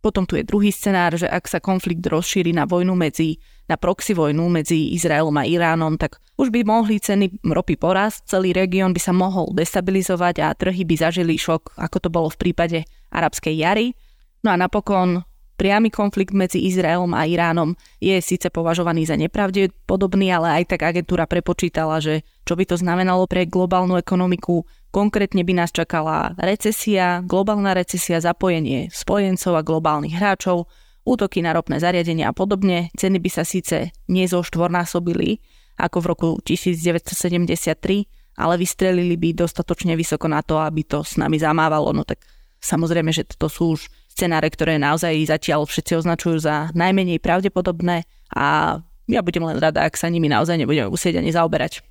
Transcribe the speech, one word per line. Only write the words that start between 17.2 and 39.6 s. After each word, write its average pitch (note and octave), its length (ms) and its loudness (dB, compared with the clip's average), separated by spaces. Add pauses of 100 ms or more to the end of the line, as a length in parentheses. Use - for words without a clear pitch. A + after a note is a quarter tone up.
Iránom E3+ 560 0 (240)
je F#3+ 160 4
síce F3+ 320 -2
považovaný E3 560 0
za D#3+ 80 -2
nepravdepodobný, F#3+ 1200 0
ale E3 320 2
aj - 80 -2
tak F3 80 -2
agentúra E3+ 480 0
prepočítala, D#3+ 720 -2
že D#3 240 -2 (160)
čo E3+ 160 -2
by F#3+ 80 2
to F3+ 80 0
znamenalo F#3 560 0
pre F3+ 160 0
globálnu F#3 480 0
ekonomiku. F3+ 720 0 (260)
Konkrétne G3+ 480 0
by F3+ 160 0
nás E3+ 160 0
čakala D#3+ 640 -2
recesia, F#3+ 880 0
globálna G3 480 0
recesia, F3 480 -2
zapojenie E3+ 720 0
spojencov F#3 640 0
a D#3 80 0
globálnych D#3 480 0
hráčov, F#3 560 0 (400)
útoky G3+ 320 0
na E3 160 0
ropné D#3 240 -2
zariadenia E3+ 480 0
a - 80 -4
podobne. F#3+ 640 0
Ceny F#3+ 160 2
by F3+ 160 0
sa - 160 -2
síce E3+ 400 -2 (240)
nezoštvornásobili F3 1300 0 (400)
ako - 240 -2
v F3 80 -2
roku E3 160 0 (160)
tisíc E3+ 400 -2
deväťsto E3+ 320 -2
sedemdesiat E3+ 640 -2
tri, G3+ 240 0 (320)
ale E3+ 240 0
vystrelili F3+ 560 0
by E3+ 160 0
dostatočne E3+ 640 -2